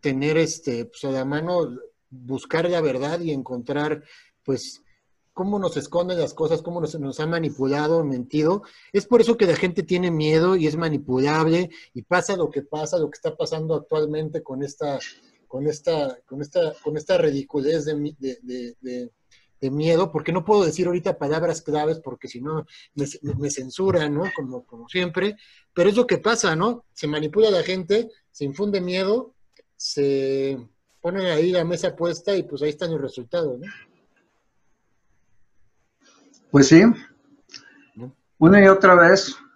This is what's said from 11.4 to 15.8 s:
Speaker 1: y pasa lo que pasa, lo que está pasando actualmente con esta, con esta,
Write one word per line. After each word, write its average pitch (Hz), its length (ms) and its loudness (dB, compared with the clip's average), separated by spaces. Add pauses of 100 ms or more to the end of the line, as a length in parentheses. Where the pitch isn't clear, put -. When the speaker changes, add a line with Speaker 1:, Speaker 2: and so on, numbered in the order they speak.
Speaker 1:
y 117 100 -10
pasa 180 340 0
lo 156 120 -2
que 139 120 -6
pasa, 151 360 -6
lo 151 120 -2
que - 80 -16
está 156 180 -6
pasando 160 400 -4
actualmente 156 680 -4
con 135 220 -8
esta, 143 340 -6 (480)
con 135 220 -6
esta, 147 580 -2